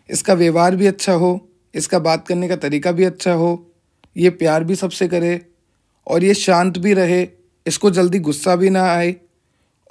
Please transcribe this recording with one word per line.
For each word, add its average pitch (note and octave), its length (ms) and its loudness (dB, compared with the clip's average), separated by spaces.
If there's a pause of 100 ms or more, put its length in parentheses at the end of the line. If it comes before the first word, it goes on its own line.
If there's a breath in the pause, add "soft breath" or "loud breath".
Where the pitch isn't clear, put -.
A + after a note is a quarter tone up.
इसका - 260 0
व्यवहार E3+ 420 2
भी G3 100 2
अच्छा G3 260 0
हो, F3+ 360 0 (260)
इसका - 240 -2
बात D#3+ 300 -2
करने F3+ 200 -4
का F3+ 80 -4
तरीका D3 360 -4
भी F3 120 2
अच्छा F3+ 280 -2
हो, E3+ 400 -2 (440)
ये F3 160 4
प्यार D#3+ 320 0
भी F#3 120 -2
सबसे F3+ 320 -4
करे E3+ 320 -2 (680)
और F3 180 0
ये G3+ 100 4
शांत F#3 440 0
भी G3 160 2
रहे, F3+ 320 0 (400)
इसको G3 240 0
जल्दी F3+ 300 0
गुस्सा D#3+ 360 -2
भी F#3+ 140 2
ना F#3 160 2
आए F3 280 0 (760)